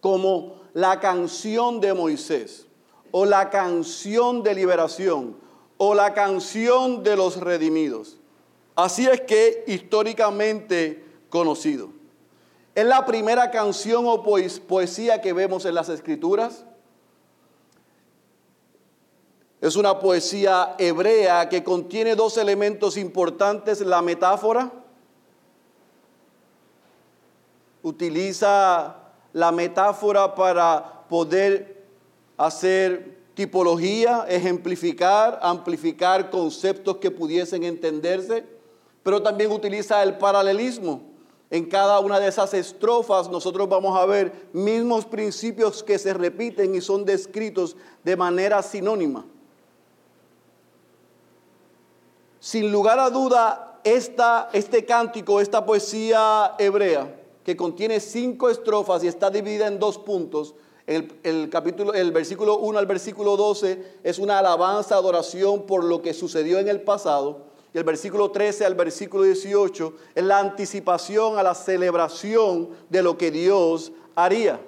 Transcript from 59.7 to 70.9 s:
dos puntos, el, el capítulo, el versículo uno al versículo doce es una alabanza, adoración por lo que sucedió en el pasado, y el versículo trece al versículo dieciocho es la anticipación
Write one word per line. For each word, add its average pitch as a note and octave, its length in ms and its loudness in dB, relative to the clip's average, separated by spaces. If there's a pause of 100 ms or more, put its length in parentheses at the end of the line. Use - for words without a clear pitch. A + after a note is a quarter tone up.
dos G#3 180 -2
puntos, D3+ 560 -6 (320)
el, D#3+ 380 -4
el D#3+ 260 -2
capítulo, F3 440 -2
el F#3 180 0
versículo F#3 460 0
uno G#3+ 200 -2
al G3+ 80 2
versículo G3+ 520 -2
doce G3+ 640 -2
es E3+ 160 -4
una G3+ 200 2
alabanza, F#3+ 560 2
adoración F#3 680 0
por F#3+ 220 0
lo E3+ 160 0
que E3 120 -4
sucedió E3+ 460 -2
en G3 80 0
el G3+ 140 -2
pasado, D3 640 -2 (260)
y - 40 -4
el E3 60 -2
versículo G3 480 0
trece G#3 340 0
al F#3 100 2
versículo F#3 480 -2
dieciocho F#3+ 720 0 (220)
es F3+ 80 0
la G3 160 4
anticipación G3+ 1000 -2